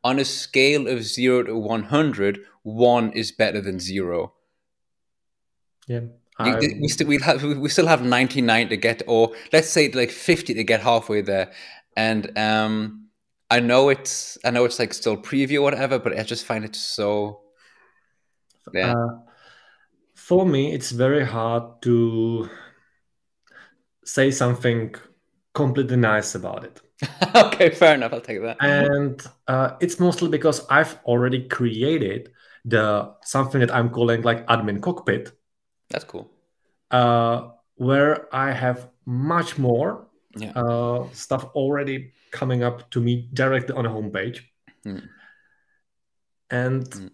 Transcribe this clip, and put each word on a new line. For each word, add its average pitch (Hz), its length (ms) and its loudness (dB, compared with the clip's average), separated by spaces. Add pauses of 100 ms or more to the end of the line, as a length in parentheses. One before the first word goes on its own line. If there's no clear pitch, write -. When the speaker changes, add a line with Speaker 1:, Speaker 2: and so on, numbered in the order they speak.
Speaker 1:
on 127 160 0
a 135 60 0
scale 135 600 0
of 120 160 -4
zero 123 400 2
to 110 140 -6
one 107 260 -4
hundred, 104 560 0 (240)
one 113 500 4
is 107 180 -6
better 107 300 0
than 92 180 -6
zero. 90 540 -4 (1500)
Speaker 2:
Yeah, 120 120 -6 (400)
Speaker 1:
You, 113 160 0
Speaker 2:
I 113 40 -2 (220)
Speaker 1:
we 147 60 0
still, 151 200 -2
we'll 143 140 2
have, 139 220 0
we 143 260 -2
still - 180 4
have 143 160 4
ninety-nine 123 680 2
to 110 80 -2
get, 113 300 -2
or 113 260 4 (180)
let's 156 180 4
say, 151 220 2
like, 123 200 0
fifty 165 420 -2
to 110 100 -4
get 110 180 2
halfway 113 400 2
there. 95 300 -2 (460)
And, 110 400 -2
um, 110 680 -2 (440)
I 120 80 6
know 123 300 6
it's, - 560 -4
I 123 40 2
know 120 160 4
it's, 120 140 -2
like, 113 140 -2
still 107 240 -2
preview 139 420 -2
or - 20 2
whatever, 135 380 0
but 107 180 -4
I 110 60 -4
just 117 220 -8
find 110 200 -4
it 107 100 -14
so, 104 680 -4 (1300)
yeah. 98 200 2
Speaker 2:
Uh, 117 260 -2 (960)
for 185 300 0
me, 147 280 0
it's 127 180 -8
very 131 340 2
hard 117 560 -4
to 113 680 0 (1600)
say 135 260 2
something 123 640 -2 (580)
completely 127 440 0
nice 107 380 2
about 92 280 -8
it. - 180 -20 (200)
Speaker 1:
<laughs> - 340 -4
Okay, 196 360 8
fair 160 240 6
enough. 120 180 -4
I'll 117 80 -6
take 104 200 -8
that. 113 200 -6
Speaker 2:
And, 143 600 2 (260)
uh, 131 240 0 (100)
it's 175 180 -2
mostly 175 300 2
because 151 400 0
I've 147 360 2
already 123 420 0
created 120 840 -2 (340)
the, 107 480 0 (100)
something 135 360 0
that 120 140 2
I'm 120 160 0
calling, 117 340 0
like, 117 240 0
admin 104 340 0
cockpit. - 500 -4 (580)
Speaker 1:
That's - 160 -10
cool. - 240 -16 (600)
Speaker 2:
Uh, 117 600 2 (260)
where 143 580 2
I 135 180 -2
have 123 380 -4 (160)
much 151 540 -2
more, 135 480 0 (280)
Speaker 1:
Yeah. 107 180 -10
Speaker 2:
uh, 120 600 -2
stuff 127 400 -6
already 139 600 -4 (180)
coming 123 320 -2
up 120 280 -4
to 127 100 -2
me 120 320 -2
directly 131 420 0
on 123 100 -2
a 113 40 -2
homepage. 107 500 -8 (440)
Speaker 1:
Hmm. 98 160 -12 (1500)
Speaker 2:
And 127 440 -2
Speaker 1:
Hmm. 95 200 -16